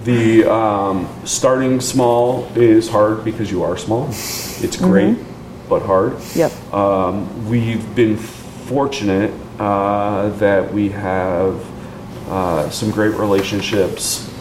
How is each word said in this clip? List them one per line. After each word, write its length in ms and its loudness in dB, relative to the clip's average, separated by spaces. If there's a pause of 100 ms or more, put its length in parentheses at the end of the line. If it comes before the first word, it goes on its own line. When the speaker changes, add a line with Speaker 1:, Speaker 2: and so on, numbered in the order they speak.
Speaker 1:
The, 480 6
um, 560 0 (160)
starting 560 2
small 640 2 (120)
is 320 6
hard 340 2
because 260 -4
you 140 -2
are 140 -2
small. 320 -2
It's 640 -6
great, 400 4
Speaker 2:
Mm-hmm. 540 -14
Speaker 1:
but 140 2
hard. 340 2 (180)
Speaker 2:
Yep. 380 -2
Speaker 1:
Um, 760 0
we've 460 -2
been 220 4
fortunate, 1120 -2 (280)
uh, 800 0
that 360 2
we 160 2
have, 760 -2 (680)
uh, 400 0
some 220 -4
great 240 2
relationships 1120 -2 (120)